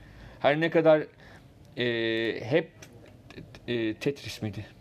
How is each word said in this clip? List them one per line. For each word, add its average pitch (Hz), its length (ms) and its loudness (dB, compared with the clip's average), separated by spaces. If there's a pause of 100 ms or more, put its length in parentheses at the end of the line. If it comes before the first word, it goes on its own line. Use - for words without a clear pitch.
(400)
Her 143 200 4
ne 165 100 0
kadar, 160 320 6 (760)
e, 113 680 -2
hep, 160 260 0 (960)
e, 113 260 -2
Tetris - 480 -8
miydi 107 240 -8 (160)